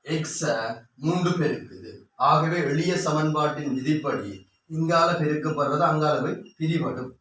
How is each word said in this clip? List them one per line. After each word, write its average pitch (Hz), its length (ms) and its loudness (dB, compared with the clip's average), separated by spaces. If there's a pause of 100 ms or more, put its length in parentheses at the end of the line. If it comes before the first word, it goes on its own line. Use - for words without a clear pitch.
எக்ஸ - 360 -4 (560)
மூன்று 170 340 0
பெருக்குது. 127 600 -4 (240)
ஆகவே 156 420 4
எளிய 160 360 2
சமன்பாட்டின் 151 800 0
விதிப்படி 117 580 -2 (360)
இங்கால 165 440 2
பெருக்கப்படுறது 156 800 0
அங்கால 151 300 2
போய் - 380 -6
பிரிபடும். 156 520 -2 (100)